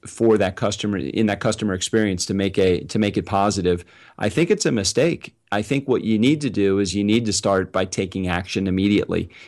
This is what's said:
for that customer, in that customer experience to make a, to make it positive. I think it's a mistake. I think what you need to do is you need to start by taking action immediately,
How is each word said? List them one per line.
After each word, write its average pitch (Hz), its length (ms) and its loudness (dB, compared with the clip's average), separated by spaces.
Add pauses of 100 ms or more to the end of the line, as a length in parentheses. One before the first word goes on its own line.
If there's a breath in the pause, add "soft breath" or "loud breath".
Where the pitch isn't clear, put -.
for 113 320 2
that 98 180 0
customer, 104 420 -2
in 78 280 -2
that 101 140 0
customer 107 340 -2
experience 95 520 0
to - 80 -4
make 98 240 -2
a, 92 280 2
to - 140 -4
make 104 180 0
it 92 80 0
positive. 92 580 0 (340 loud breath)
I - 120 -2
think 160 200 0
it's 208 160 0
a 160 60 0
mistake. 120 640 -2 (160)
I 104 100 0
think 135 260 -2
what 120 160 0
you 107 160 0
need 143 220 2
to 139 80 -4
do 98 300 2
is 95 140 -2
you 101 100 0
need 110 220 2
to 104 80 -2
start 95 380 0
by 92 140 -2
taking 92 420 -4
action 90 400 -4
immediately, 92 600 0 (180 loud breath)